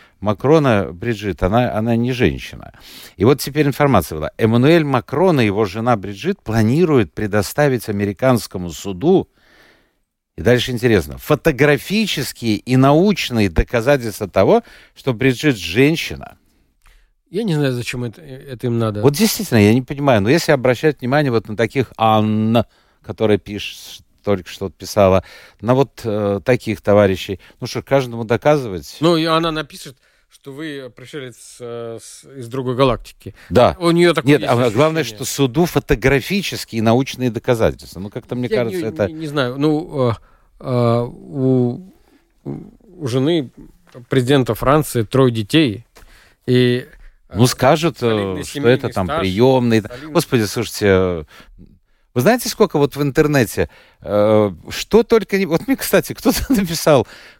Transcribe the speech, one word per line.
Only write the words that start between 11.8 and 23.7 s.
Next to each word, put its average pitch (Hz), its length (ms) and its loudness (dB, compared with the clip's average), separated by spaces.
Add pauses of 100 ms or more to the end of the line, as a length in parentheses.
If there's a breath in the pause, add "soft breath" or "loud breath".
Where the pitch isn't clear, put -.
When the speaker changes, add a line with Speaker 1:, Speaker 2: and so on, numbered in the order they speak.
Speaker 1:
и 127 200 -2
научные 139 720 4
доказательства 113 800 -2
того, 143 360 2 (320 soft breath)
что - 180 -4
Бриджит — 127 440 0
женщина, 92 800 -2 (960)
Speaker 2:
Я 196 80 -4
не 185 140 0
знаю, 139 180 0
зачем 120 300 -8
это, 117 180 -10
э, 139 320 -18
это 123 140 -6
им 117 100 0
надо. 107 240 -2
Speaker 1:
Вот 143 120 4
действительно, 196 440 0
я 104 160 6
не 131 80 2
понимаю, 135 400 0
но 101 80 0
если 160 220 2
обращать 127 500 0
внимание 135 300 0
вот 113 160 -2
на 104 100 -10
таких 117 400 -2
Анн, 110 640 2 (380)
которая 104 380 0
пишет, - 640 -14 (200)